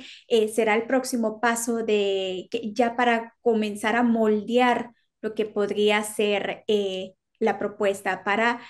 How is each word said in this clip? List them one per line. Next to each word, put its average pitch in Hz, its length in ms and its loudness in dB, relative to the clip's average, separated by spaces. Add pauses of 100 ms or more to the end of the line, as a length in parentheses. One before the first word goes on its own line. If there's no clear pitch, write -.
(280)
eh, 220 200 4
será 214 280 2
el 226 80 0
próximo 233 580 -2
paso 233 360 0
de, 196 760 -2
que, 226 200 -6
ya 233 240 0
para 233 460 0
comenzar 220 540 0
a 247 80 2
moldear 226 880 2 (320)
lo 214 100 -6
que 214 120 -2
podría 208 580 2
ser, 202 640 -2
eh, 196 460 -2 (260)
la 202 180 0
propuesta 196 680 -2
para, 226 460 0